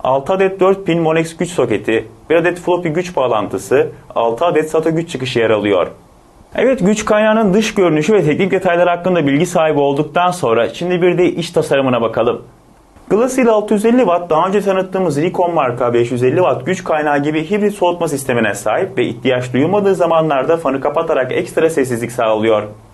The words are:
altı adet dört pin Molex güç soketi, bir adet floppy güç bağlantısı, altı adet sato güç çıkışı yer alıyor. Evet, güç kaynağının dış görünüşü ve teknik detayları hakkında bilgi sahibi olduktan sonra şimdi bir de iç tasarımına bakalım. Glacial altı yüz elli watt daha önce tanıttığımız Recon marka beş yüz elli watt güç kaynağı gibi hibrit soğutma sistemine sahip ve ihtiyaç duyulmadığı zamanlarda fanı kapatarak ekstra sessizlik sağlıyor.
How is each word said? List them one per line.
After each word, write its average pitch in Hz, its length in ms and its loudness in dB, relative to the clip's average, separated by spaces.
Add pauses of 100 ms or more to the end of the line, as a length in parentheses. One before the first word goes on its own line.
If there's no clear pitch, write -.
altı 135 300 0
adet 190 260 0
dört 190 260 2
pin 170 160 0
Molex 160 360 0
güç 170 120 -4
soketi, 110 580 -2 (220)
bir 156 60 2
adet 175 240 0
floppy 175 300 -2
güç 180 260 -4
bağlantısı, 120 760 0 (260)
altı 117 300 0
adet 156 240 0
sato 160 260 0
güç 165 140 -4
çıkışı 127 300 -4
yer 110 100 2
alıyor. 101 380 2 (680)
Evet, 233 300 0
güç 214 200 0
kaynağının 214 480 2
dış 214 200 0
görünüşü 170 400 2
ve 190 100 4
teknik 160 280 0
detayları 175 380 2
hakkında 175 380 0
bilgi 143 180 2
sahibi 160 340 0
olduktan 147 520 0
sonra 117 380 0
şimdi 180 320 -2
bir 175 160 2
de 180 80 4
iç - 260 -4
tasarımına 135 500 0
bakalım. 113 400 0 (680)
Glacial 254 380 2
altı 214 260 2
yüz 208 120 0
elli 233 120 4
watt 175 320 0
daha 165 180 2
önce 196 140 0
tanıttığımız 185 600 -2
Recon 175 320 0
marka 123 400 0
beş 120 180 2
yüz 123 120 -2
elli 131 120 2
watt 135 300 0
güç 180 180 -4
kaynağı 147 400 0
gibi 151 260 -2
hibrit 208 240 0
soğutma 175 340 0
sistemine 120 480 -2
sahip 147 420 -2
ve 123 80 2
ihtiyaç 127 480 -2
duyulmadığı 190 420 2
zamanlarda 160 600 0
fanı 135 240 -2
kapatarak 151 500 -2
ekstra 165 380 0
sessizlik 120 420 -2
sağlıyor. 110 520 0 (300)